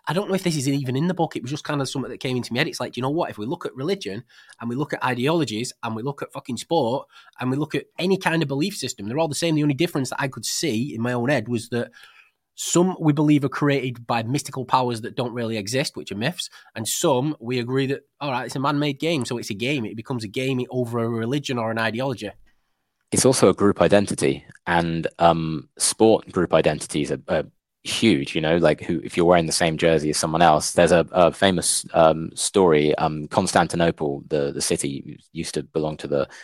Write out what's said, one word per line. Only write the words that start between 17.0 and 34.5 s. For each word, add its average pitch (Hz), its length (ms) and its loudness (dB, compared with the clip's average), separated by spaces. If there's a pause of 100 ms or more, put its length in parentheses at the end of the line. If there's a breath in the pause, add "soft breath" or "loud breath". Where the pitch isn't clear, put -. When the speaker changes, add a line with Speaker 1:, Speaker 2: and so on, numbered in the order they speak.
Speaker 1:
we 123 200 -4
agree 127 260 -2
that, 135 160 -4 (180)
all 143 120 -6
right, 123 160 -6
it's 117 100 -8
a - 20 -2
man-made 143 400 0
game, 156 240 -2
so 120 140 -4
it's 113 120 -8
a 117 40 -4
game. 117 320 -2
It 101 100 -10
becomes 113 300 -6
a - 20 -10
game 131 420 -2
over 120 300 -2
a 117 80 0
religion 120 500 -2
or 113 140 -2
an 113 80 -2
ideology. 113 520 -2 (800)
Speaker 2:
It's 101 100 2
also 127 240 6
a 92 60 6
group 98 280 2
identity, 87 640 2 (220)
and, 85 400 0 (120)
um, 80 580 2
sport - 560 2
group 87 200 2
identities 78 600 2
are, 69 160 -6
are 78 160 0 (380)
huge. 76 520 2
You 82 60 0
know, 80 160 2
like, 80 240 4
who, 85 240 -4
if - 100 -12
you're 87 100 4
wearing 85 200 6
the 78 80 -2
same 82 240 0
jersey 78 320 2
as 73 80 -2
someone 80 240 0
else, 76 320 4
there's 85 180 6
a, 82 220 4
a 85 180 6
famous, - 640 0
um, 80 420 4
story. 78 600 4
Um, 76 340 -4
Constantinople, 85 1000 0
the, 71 240 -2